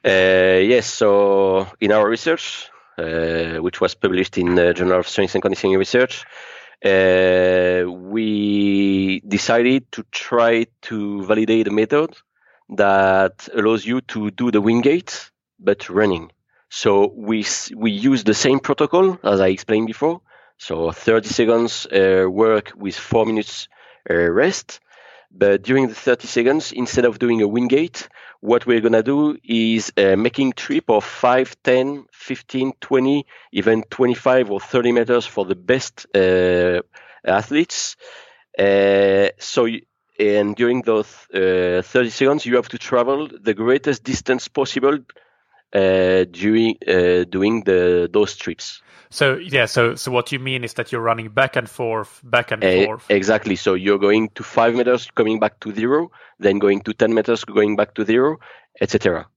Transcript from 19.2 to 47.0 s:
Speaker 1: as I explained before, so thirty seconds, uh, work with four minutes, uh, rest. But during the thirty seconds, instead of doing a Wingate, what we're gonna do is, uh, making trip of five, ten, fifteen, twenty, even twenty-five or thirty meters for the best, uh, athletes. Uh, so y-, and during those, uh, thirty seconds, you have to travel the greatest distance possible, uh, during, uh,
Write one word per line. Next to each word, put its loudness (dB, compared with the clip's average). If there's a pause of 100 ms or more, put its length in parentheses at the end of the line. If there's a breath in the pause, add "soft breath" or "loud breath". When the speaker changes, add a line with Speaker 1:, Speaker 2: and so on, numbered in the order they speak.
Speaker 1:
as 2
I 4
explained -2
before, -4 (400 soft breath)
so -4
thirty 0
seconds, 0
uh, 4
work 0
with -8
four 0
minutes, -6 (400 soft breath)
uh, -2
rest. 0 (520 loud breath)
But 2
during 2
the -10
thirty -2
seconds, 0
instead -2
of 0
doing 0
a 4
Wingate, -2 (340 loud breath)
what 0
we're 2
gonna 2
do -2
is, 0
uh, 4
making 0
trip -4
of 2
five, 0
ten, 0
fifteen, -8
twenty, 0 (260 loud breath)
even 0
twenty-five 0
or -4
thirty 0
meters 2
for -6
the -4
best, -4 (100)
uh, 2 (420 loud breath)
athletes. -2 (640 loud breath)
Uh, 4 (100)
so -2
y-, -4 (380)
and 0
during 0
those, 0 (260)
uh, 0
thirty 0
seconds, 0
you 2
have 0
to -12
travel -2 (140)
the 0
greatest 0
distance -4
possible, -2 (720 soft breath)
uh, 2
during, 0 (120)
uh, 2